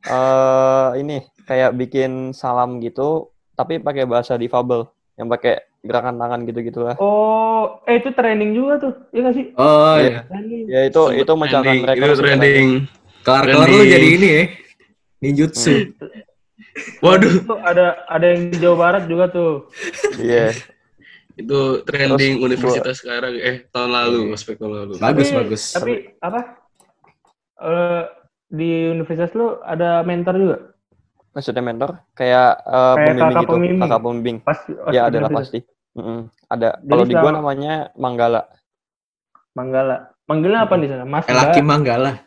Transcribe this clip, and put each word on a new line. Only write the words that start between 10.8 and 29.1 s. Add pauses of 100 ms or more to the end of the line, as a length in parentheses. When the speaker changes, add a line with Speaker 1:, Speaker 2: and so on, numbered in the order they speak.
Speaker 1:
itu,
Speaker 4:
Itu
Speaker 1:
itu
memecahkan
Speaker 4:
trending,
Speaker 1:
rekor
Speaker 4:
itu
Speaker 1:
sih
Speaker 4:
trending.
Speaker 1:
katanya.
Speaker 3:
Kelar-kelar
lu
Speaker 4:
Trending.
Speaker 3:
jadi
ini
ya, (760)
ninjutsu.
Speaker 1:
Hmm. (1120)
Speaker 4:
Waduh.
Speaker 2:
Itu
ada, (200)
ada
yang
di
Jawa
Barat
juga
tuh. (460)
Speaker 1:
Iya. (840)
Speaker 4:
Itu
trending
Speaker 1:
Terus
gua
Speaker 4:
universitas
sekarang,
eh, (100)
tahun
lalu,
Speaker 3:
Iya.
Speaker 4:
ospek
tahun
lalu.
Speaker 3:
Bagus,
Speaker 2:
Tapi,
Speaker 3:
bagus.
Speaker 2:
tapi (260)
apa? (1200)
Eh, (460)
di (180)
universitas